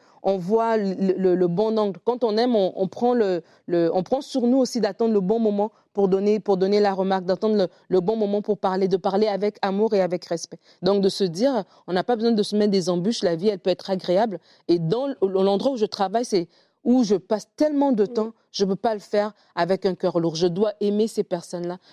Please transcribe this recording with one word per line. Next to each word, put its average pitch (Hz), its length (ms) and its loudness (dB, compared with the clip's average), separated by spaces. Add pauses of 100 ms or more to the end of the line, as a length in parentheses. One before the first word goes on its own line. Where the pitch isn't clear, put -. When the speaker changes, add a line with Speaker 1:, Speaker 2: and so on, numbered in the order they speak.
(240)
Speaker 1:
on 196 140 0
voit 220 400 0
le, 196 180 -2 (200)
le, 185 200 2
le 180 120 2
bon 220 300 0
angle. 202 260 -2
Quand 240 200 -2
on 214 140 0
aime, 247 180 2
on, 190 200 2
on 190 120 -2
prend 240 260 0
le, 196 300 0 (240)
le, 170 260 2
on 185 80 2
prend 262 200 -2
sur 240 260 -2
nous 262 100 4
aussi 247 240 0
d'attendre 220 320 0
le 202 60 4
bon 202 180 0
moment 208 340 0 (220)
pour 202 140 2
donner, 202 320 2
pour 196 180 0
donner 196 220 2
la 202 140 2
remarque, 190 320 -2
d'attendre 214 300 0
le, 185 120 2 (220)
le 185 120 4
bon 214 140 0
moment 208 260 -2
pour 196 160 -2
parler, 190 300 0
de 185 100 0
parler 202 300 0
avec 202 340 -2
amour 202 320 0
et 196 80 2
avec 175 240 -2
respect. 170 320 -8 (240)
Donc 196 220 2
de 196 60 4
se - 140 -4
dire, 196 420 -2 (200)
on 170 80 -8
n'a 180 100 0
pas 247 120 0
besoin 233 160 0
de 214 100 2
se 208 140 -2
mettre 208 160 2
des 185 180 0
embûches. 180 320 -2
La 175 140 0
vie, 185 140 0
elle 196 100 -4
peut 190 100 -2
être 180 220 -2
agréable. 185 480 0 (280)
Et 175 120 4
dans 226 300 -2
l-, - 120 -8
l'endroit 196 520 2
où 247 40 -4
je 214 80 0
travaille, 202 400 -2
c'est 170 220 -2 (360)
où 247 200 4
je 196 120 2
passe 202 400 -4
tellement 285 360 2
de 208 160 0
temps, 220 220 -4
Speaker 2:
Mm. - 40 -20 (200)
Speaker 1:
je 202 120 -2
peux 190 100 -2
pas 226 200 -2
le 202 60 -8
faire 208 320 -4 (200)
avec 180 320 -2
un 185 80 0
cœur 175 260 -2
lourd. 160 160 -2
Je 175 120 0
dois 202 320 0
aimer 208 280 0
ces 208 160 -4
personnes-là. 175 540 -8 (160)